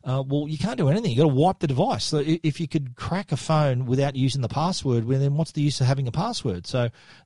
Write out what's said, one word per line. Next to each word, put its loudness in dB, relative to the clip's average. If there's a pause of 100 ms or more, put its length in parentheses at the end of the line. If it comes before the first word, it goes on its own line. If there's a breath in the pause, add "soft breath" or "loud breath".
Uh, -2
well, 0
you -6
can't -2
do 2
anything. 2
You -2
gotta 6
wipe 2
the 0
device. 0
So -2
i-, 0
if -2
you -4
could -4
crack -6
a 2
phone 0
without 0
using 0
the -2
password, 0
well, 2
then 2
what's -2
the -2
use 0
of 2
having 0
a -4
password? -4
So, -2 (360 loud breath)